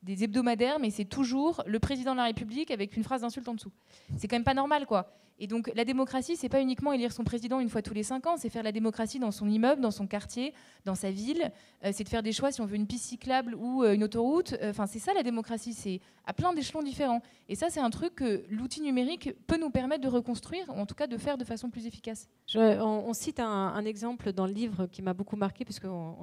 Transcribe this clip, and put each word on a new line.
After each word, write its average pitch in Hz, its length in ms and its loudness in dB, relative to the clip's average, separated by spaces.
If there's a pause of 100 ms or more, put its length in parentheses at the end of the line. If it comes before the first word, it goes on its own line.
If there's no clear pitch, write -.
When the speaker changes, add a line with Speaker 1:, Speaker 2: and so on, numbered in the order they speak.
Speaker 1:
des 190 220 -2
hebdomadaires, 240 560 2
mais 240 100 2
c'est 202 160 -2
toujours 269 600 2
le 214 140 0
président 254 320 0
de 262 60 2
la 247 80 2
République 233 460 -2
avec 202 260 -2
une 220 60 0
phrase 254 180 -2
d'insulte 233 260 -6
en 240 60 -4
dessous. 208 180 -8 (460)
C'est - 100 -4
quand 240 80 2
même 233 80 2
pas 269 120 4
normal, 285 300 4
quoi. 190 280 0 (260)
Et 208 80 -6
donc, 226 260 -2
la 226 100 2
démocratie, 262 520 0
c'est 269 120 -4
pas 269 140 6
uniquement 269 320 2
élire 240 180 2
son 233 120 -6
président 233 360 0
une 247 80 2
fois 220 140 0
tous 208 140 -8
les 214 80 0
cinq 262 240 -2
ans, 339 100 2
c'est 240 120 -4
faire 233 120 -4
la 220 100 0
démocratie 220 460 0
dans 240 140 0
son 208 180 -2
immeuble, 240 320 6
dans 233 80 4
son 202 160 -2
quartier, 240 480 -4 (320)
dans 190 80 0
sa 196 160 -2
ville. 240 420 -2 (320)
Euh, 196 80 0
c'est 202 120 -4
de 196 60 -6
faire 233 120 0
des 220 100 0
choix 269 200 2
si 254 100 -6
on 214 60 0
veut 196 80 -4
une 208 100 2
piste 226 200 -6
cyclable 247 500 -2
ou, 247 280 0
euh, 214 100 8
une 208 100 4
autoroute. 240 580 2
Euh, 214 80 0
enfin, 208 160 0
c'est 208 140 -8
ça 359 120 -2
la 392 120 4
démocratie, 233 500 -2
c'est 185 280 -4 (240)
à - 80 -4
plein 359 200 2
d'échelons 311 300 -2
différents. 254 380 2 (280)
Et 190 60 -2
ça, 233 160 0
c'est 311 80 -4
un 254 100 2
truc 320 240 -2
que 214 340 0
l'outil 240 340 -4
numérique 277 520 0 (140)
peut 330 100 4
nous 320 140 0
permettre 262 320 0
de 269 40 0
reconstruire, 247 640 0
ou 233 100 -6
en 202 60 -2
tout - 100 -12
cas 294 120 -2
de 240 100 -4
faire 277 220 -2
de 247 40 -4
façon 233 280 -6
plus 226 160 -8
efficace. - 420 -10 (180)
Speaker 2:
Je, 202 120 2
on, 214 500 6
on 233 40 -2
cite 294 260 -4
un, 233 80 0
un 202 380 0
exemple 220 480 -4
dans 190 120 2
le 190 80 -2
livre 202 320 -2
qui 185 160 -10
m'a 185 140 0
beaucoup 196 200 -4
marqué, 202 300 -2
puisque - 200 -12
on, 170 380 -6